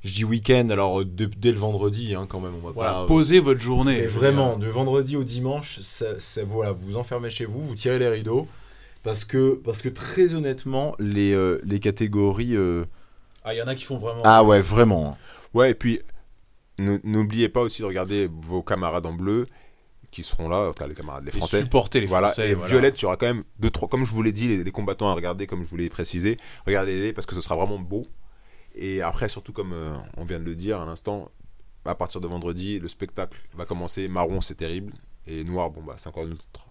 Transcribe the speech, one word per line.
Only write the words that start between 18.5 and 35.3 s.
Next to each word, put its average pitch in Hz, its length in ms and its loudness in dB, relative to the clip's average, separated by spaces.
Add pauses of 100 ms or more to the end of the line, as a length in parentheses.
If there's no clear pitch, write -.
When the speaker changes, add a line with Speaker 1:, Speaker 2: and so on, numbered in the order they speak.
Speaker 3:
camarades 87 460 -2
en 82 60 -6
bleu 104 340 0 (640)
qui - 100 -14
seront 80 280 -2
là, 95 180 0
en - 0 -
tout 78 60 -4 (100)
cas 69 40 -8
les 78 60 -10
camarades, 73 320 -12
les 73 100 -8
Speaker 2:
Et - 40 0
Speaker 3:
Français. 101 220 0
Speaker 2:
supporter 123 400 2
les 101 40 -2
Speaker 3:
Voilà, 92 220 2
Speaker 2:
Français, 107 240 0
Speaker 3:
et - 20 4
Speaker 2:
voilà. 90 180 -2
Speaker 3:
Violette, 135 280 4
il - 40 -2
y - 20 -2
aura 92 120 0
quand 120 80 -2
même 120 180 -2 (140)
deux, 113 140 2
trois, - 160 -4
comme 131 180 0
je 107 60 -4
vous 110 100 -2
l'ai 110 100 4
dit, 110 180 -2
les, 95 140 0
les 95 80 -4
combattants 98 380 -2
à 90 60 2
regarder, 90 320 -4
comme 90 160 -6
je 80 60 -8
vous 85 80 -8
l'ai 85 120 -4
précisé. 90 480 -2 (300)
Regardez-les 98 440 0
parce 95 140 -6
que - 80 -8
ce 87 80 -4
sera 87 140 -4
vraiment 98 240 0
beau. 95 260 -6 (720)
Et 95 260 -4
après, 90 280 -2
surtout, - 240 -12
comme, 92 200 -6
euh, 80 160 -8 (280)
on 85 60 -8
vient 85 160 -6
de 82 60 -8
le 85 100 -6
dire 95 260 -4
à 78 40 -8
l'instant, 98 460 -8 (540)
à 87 100 -4
partir 87 260 -6
de 87 60 -6
vendredi, 87 520 -6
le 85 80 -10
spectacle - 500 -8 (200)
va 87 80 -10
commencer. 90 420 -6
Marron, 90 340 -2
c'est - 140 -6
terrible. 90 380 -8 (340)
Et 80 160 -8